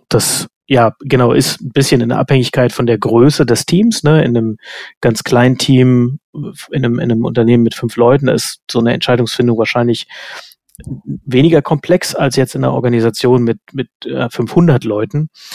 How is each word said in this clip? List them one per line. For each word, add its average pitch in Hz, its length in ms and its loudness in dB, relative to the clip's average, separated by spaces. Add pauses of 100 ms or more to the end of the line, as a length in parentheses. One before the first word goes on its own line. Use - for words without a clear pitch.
das, - 400 -2 (180)
ja, 117 340 2
genau, 127 320 0
ist - 300 0
ein 135 100 -10
bisschen 139 280 2
in 117 100 -2
der 131 80 -2
Abhängigkeit 127 520 0
von 123 160 -4
der 113 120 0
Größe 120 460 2
des 120 220 -2
Teams, 214 380 0
ne? 151 180 4
In 123 140 0
einem 113 200 -2 (440)
ganz 117 240 0
kleinen 123 340 2
Team, 127 640 2 (500)
in 135 140 -2
einem, 120 160 -2
in 120 100 -2
einem 113 140 0
Unternehmen 117 400 2
mit 113 100 -2
fünf - 220 -8
Leuten, 127 300 2
da 117 80 2
ist - 260 -6 (100)
so 127 80 -4
eine 117 140 2
Entscheidungsfindung 120 640 0
wahrscheinlich 120 480 -2 (1200)
weniger 143 340 4
komplex - 540 -2
als 139 220 -2
jetzt 131 180 0
in 135 100 -4
einer 131 80 0
Organisation 120 720 0
mit, 113 160 -2 (160)
mit, 131 160 -8 (160)
äh, 127 240 -6
fünfhundert 135 540 0
Leuten. 113 440 -4 (260)